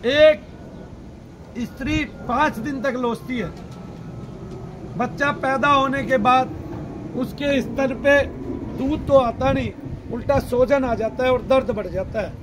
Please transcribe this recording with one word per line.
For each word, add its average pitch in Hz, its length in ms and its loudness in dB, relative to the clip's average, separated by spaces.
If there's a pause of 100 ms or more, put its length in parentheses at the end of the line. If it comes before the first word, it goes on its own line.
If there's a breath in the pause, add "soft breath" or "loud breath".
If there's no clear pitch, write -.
एक 302 340 8 (1160)
स्त्री 285 460 -2 (220)
पांच 247 300 2
दिन 269 260 -4
तक 269 140 0
लोचती 240 420 -2
है, 180 100 -2 (1500)
बच्चा 254 380 0
पैदा 269 340 0
होने 269 360 4
के 262 140 2
बाद 254 320 4 (680)
उसके 277 460 0
स्तर 269 340 -2
पे 285 240 6 (560)
दूध 269 300 -2
तो 285 80 4
आता 254 380 4
नहीं, 247 200 0 (400)
उल्टा 254 280 2
सूजन 254 440 4
आ 240 100 0
जाता 220 300 -2
है 254 80 4
और 240 120 2
दर्द 262 260 4
बढ़ 208 160 -4
जाता 185 340 -4
है। 175 120 -6 (100)